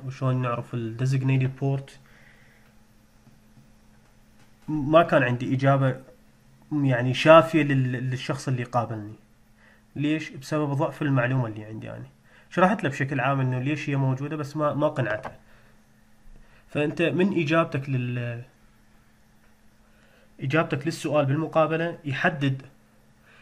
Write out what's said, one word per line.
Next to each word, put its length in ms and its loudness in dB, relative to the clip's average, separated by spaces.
وشلون 340 -2
نعرف 320 -4
الديزيجنيتد 840 0
بورت؟ 440 -4
ما 360 4
كان 200 4
عندي 320 0
إجابة 400 2
يعني 420 2
شافية 500 8
لل-، 460 0
للشخص 380 -6
اللي 160 -2
قابلني. 500 -4
ليش؟ 340 -2
بسبب 440 -4
ضعف 280 -2
المعلومة 460 2
اللي 180 -10
عندي 260 -12
أنا. 140 -14
شرحت 340 2
له 60 0
بشكل 300 -4
عام 200 0
إنه 200 0
ليش 300 -4
هي 60 0
موجودة، 400 -2
بس 220 -8
ما، 160 0
ما 140 0
قنعته. 440 -4
فأنت 320 -2
من 380 2
إجابتك 500 0
لل-، 520 -4
إجابتك 460 0
للسؤال 380 0
بالمقابلة 800 0
يحدد، 560 -2